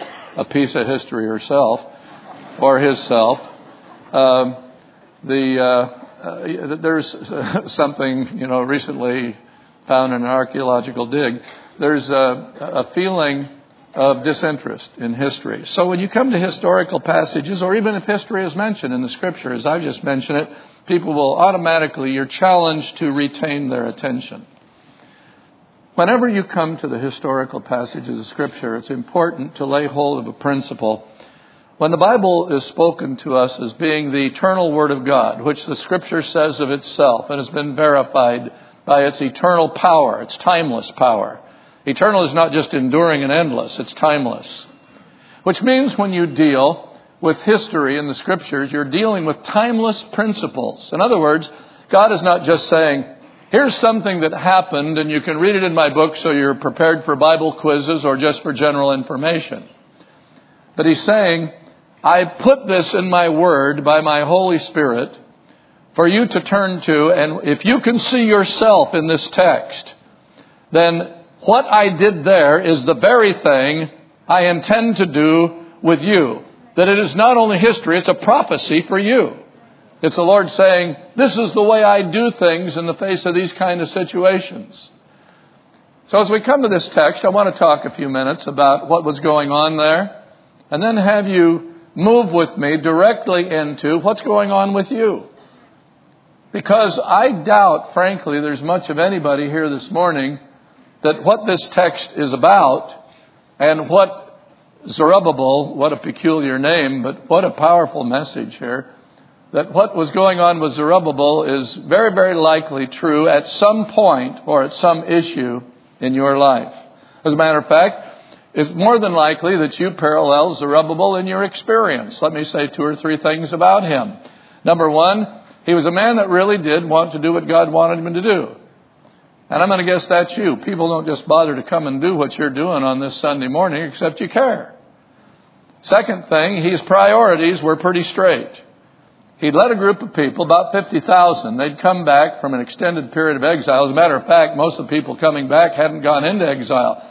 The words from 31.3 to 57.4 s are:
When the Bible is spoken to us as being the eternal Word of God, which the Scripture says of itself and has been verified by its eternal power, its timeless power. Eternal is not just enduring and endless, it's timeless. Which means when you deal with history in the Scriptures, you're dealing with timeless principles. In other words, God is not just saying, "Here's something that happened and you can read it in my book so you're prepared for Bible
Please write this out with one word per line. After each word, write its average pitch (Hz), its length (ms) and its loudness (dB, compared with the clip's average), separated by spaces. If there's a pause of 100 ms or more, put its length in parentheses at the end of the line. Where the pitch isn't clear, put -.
When 156 120 0
the 165 60 0
Bible 180 580 2
is 135 100 -2
spoken 165 540 -2
to 135 180 -4
us 127 220 0
as 117 140 -8
being 151 400 -4
the 139 140 0
eternal 185 440 -2
Word 151 200 2
of 131 140 -4
God, 123 360 0
which 143 240 -4
the 151 120 -8
Scripture 175 440 -6
says 151 400 -2
of 135 100 -2
itself 139 600 0
and 143 80 -6
has 131 100 -8
been 147 260 -6
verified 135 800 2 (320)
by 143 220 4
its 143 160 -4
eternal 160 480 0
power, 147 500 2
its - 160 -12
timeless 160 560 -2
power. 113 480 0 (460)
Eternal 190 380 2
is 139 100 -4
not 165 180 2
just 151 220 -2
enduring 143 480 2
and 139 100 -2
endless, 139 460 -2
it's - 160 -12
timeless. 135 720 -4 (800)
Which - 180 0
means 262 340 0
when 202 160 -2
you 175 140 0
deal 143 680 0 (280)
with 160 180 0
history 160 580 0
in 147 80 -6
the 135 80 -6
Scriptures, 143 560 -6
you're 147 140 -4
dealing 185 400 -2
with 151 180 -4
timeless 220 600 -2 (100)
principles. 190 800 -6
In 160 80 -2
other 220 180 2
words, 156 320 0 (380)
God 208 240 4
is 170 100 -2
not 175 200 2
just 156 260 0
saying, 151 380 2 (440)
"Here's 254 260 2
something 214 440 0
that 160 140 -2
happened 160 640 0
and 151 120 -2
you 151 120 -2
can 156 160 -4
read 202 180 2
it 190 80 0
in 175 80 -2
my 160 160 2
book 156 280 0
so 165 140 -2
you're 139 240 0
prepared 160 500 0
for 147 120 -2
Bible 156 380 2